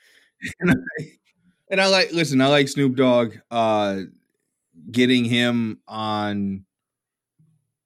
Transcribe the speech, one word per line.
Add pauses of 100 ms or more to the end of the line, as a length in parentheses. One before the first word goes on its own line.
(280)
<laughs>
and
I, (640)
and
I
like,
listen,
I
like
Snoop
Dogg. (160)
Uh, (920)
getting
him
on, (1200)